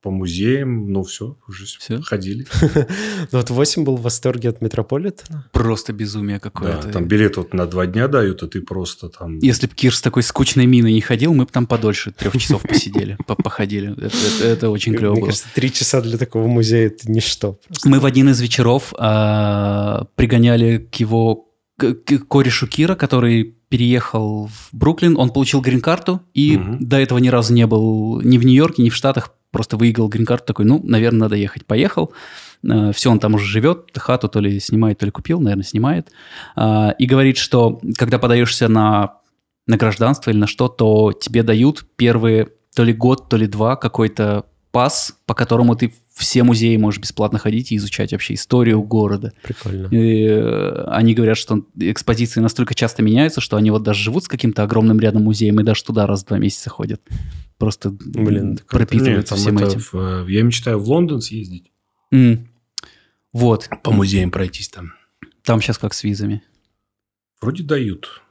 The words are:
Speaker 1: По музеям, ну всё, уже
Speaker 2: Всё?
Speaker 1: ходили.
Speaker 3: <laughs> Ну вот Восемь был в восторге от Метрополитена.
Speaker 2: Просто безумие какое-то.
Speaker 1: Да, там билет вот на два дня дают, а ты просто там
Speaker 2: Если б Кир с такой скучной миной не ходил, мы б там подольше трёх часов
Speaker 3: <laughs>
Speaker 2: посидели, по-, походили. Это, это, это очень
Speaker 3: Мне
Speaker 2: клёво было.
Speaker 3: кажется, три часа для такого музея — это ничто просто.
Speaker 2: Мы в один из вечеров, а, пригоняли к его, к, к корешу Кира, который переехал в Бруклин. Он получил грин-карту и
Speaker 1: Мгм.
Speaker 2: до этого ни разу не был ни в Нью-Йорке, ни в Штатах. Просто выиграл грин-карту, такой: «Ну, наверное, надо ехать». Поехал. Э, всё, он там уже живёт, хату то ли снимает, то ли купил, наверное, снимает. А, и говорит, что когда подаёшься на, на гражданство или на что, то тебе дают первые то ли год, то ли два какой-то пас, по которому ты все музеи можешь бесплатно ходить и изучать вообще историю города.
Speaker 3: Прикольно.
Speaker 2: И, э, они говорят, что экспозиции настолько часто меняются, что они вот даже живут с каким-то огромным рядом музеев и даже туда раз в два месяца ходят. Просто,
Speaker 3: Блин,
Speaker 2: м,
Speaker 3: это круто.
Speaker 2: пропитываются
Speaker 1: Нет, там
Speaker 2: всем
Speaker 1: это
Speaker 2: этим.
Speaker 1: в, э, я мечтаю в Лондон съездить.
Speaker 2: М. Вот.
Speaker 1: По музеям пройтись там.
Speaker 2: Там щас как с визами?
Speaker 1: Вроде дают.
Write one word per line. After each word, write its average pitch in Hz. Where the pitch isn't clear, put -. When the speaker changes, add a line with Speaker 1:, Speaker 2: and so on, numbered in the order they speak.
Speaker 1:
По 98
музеям, 101
ну 98
всё, 113
уже 98
Speaker 2:
Всё? -
Speaker 1:
ходили. 104
Speaker 3:
<laughs> 147
Ну 127
вот 120
Восемь 143
был 135
в 117
восторге 120
от 110
Метрополитена. 135
Speaker 2:
Просто 113
безумие 101
какое-то. 85
Speaker 1:
Да, 104
там 87
билет 104
вот 90
на 90
два 90
дня 107
дают, 117
а 87
ты 90
просто 90
там 82
Speaker 2:
Если 123
б -
Кир 127
с -
такой 123
скучной 131
миной 120
не 110
ходил, 127
мы 131
б -
там 123
подольше 110
трёх -
часов -
Speaker 3:
<laughs> -
Speaker 2:
посидели, 101
по-, 107
походили. 101
Это, 104
это, 107
это 117
очень 107
Speaker 3:
Мне 98
Speaker 2:
клёво 104
было. 110
Speaker 3:
кажется, 104
три 127
часа -
для 113
такого 113
музея — 113
это 110
ничто 110
просто. -
Speaker 2:
Мы 135
в 127
один 135
из 127
вечеров, 120
а, 104
пригоняли 117
к -
его, 113
к, 127
к 143
корешу 131
Кира, 170
который 120
переехал 113
в -
Бруклин. 160
Он 123
получил 135
грин-карту 160
и 143
Speaker 1:
Мгм. 101
Speaker 2:
до 135
этого 127
ни 127
разу 120
не 117
был 110
ни 127
в 117
Нью-Йорке, 135
ни 117
в -
Штатах. 131
Просто -
выиграл 113
грин-карту, 113
такой: 104
«Ну, 135
наверное, 113
надо 107
ехать». 101
Поехал. 151
Э, 107
всё, 120
он 107
там 107
уже 98
живёт, 113
хату 123
то 107
ли 101
снимает, 107
то -
ли 101
купил, -
наверное, 101
снимает. 143
А, 107
и 127
говорит, 135
что 117
когда 127
подаёшься 120
на, 107
на 117
гражданство 113
или 107
на 104
что, -
то 107
тебе 117
дают 117
первые 113
то 120
ли 117
год, 120
то 117
ли 110
два 110
какой-то 107
пас, -
по -
которому 120
ты 120
все -
музеи 117
можешь 104
бесплатно 104
ходить 110
и 110
изучать 101
вообще 107
историю 113
города. 107
Speaker 3:
Прикольно. 98
Speaker 2:
И, 110
э, 107
они 113
говорят, 110
что 107
экспозиции 113
настолько 113
часто -
меняются, 131
что -
они 107
вот 107
даже 104
живут 110
с -
каким-то 117
огромным 110
рядом 107
музеев 107
и -
даже 104
туда 107
раз 98
в -
два 101
месяца -
ходят. 107
Просто, 104
Speaker 3:
Блин, 101
Speaker 2:
м, -
Speaker 3:
это -
круто. -
Speaker 2:
пропитываются 113
Speaker 1:
Нет, 101
там 104
Speaker 2:
всем 104
Speaker 1:
это 101
Speaker 2:
этим. 113
Speaker 1:
в, -
э, 95
я 104
мечтаю 117
в 101
Лондон 151
съездить. 101
Speaker 2:
М. 120
Вот. 117
Speaker 1:
По 113
музеям 98
пройтись -
там. 85
Speaker 2:
Там 117
щас 113
как 104
с -
визами? 104
Speaker 1:
Вроде 156
дают. 135